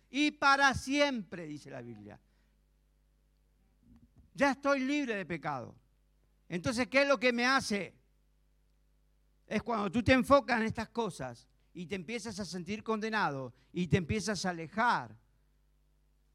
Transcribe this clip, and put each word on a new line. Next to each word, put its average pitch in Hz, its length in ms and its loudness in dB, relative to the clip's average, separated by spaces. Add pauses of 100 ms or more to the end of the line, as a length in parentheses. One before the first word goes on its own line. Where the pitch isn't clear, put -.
(120)
y 294 200 2
para 277 440 4
siempre, 254 720 -2
dice 143 240 -12
la 131 100 -10
Biblia. 104 380 -14 (2250)
Ya 277 180 2
estoy 277 300 0
libre 262 340 -2
de 196 100 -6
pecado. 139 500 -6 (720)
Entonces, 226 400 -2
¿qué 269 140 4
es 277 60 4
lo 277 120 4
que 247 140 2
me 240 120 0
hace? 220 500 0 (1500)
Es 214 160 -2
cuando 208 300 -2
tú 240 100 0
te 240 120 8
enfocas 254 460 6
en 220 60 2
estas 220 240 -4
cosas 147 580 -6 (260)
y 175 120 -10
te 165 100 -8
empiezas 208 440 -8
a 208 60 -6
sentir 180 380 -8
condenado 208 720 -2 (200)
y 180 140 -2
te 196 100 4
empiezas 190 480 -2
a 185 60 -2
alejar 165 640 -2 (1200)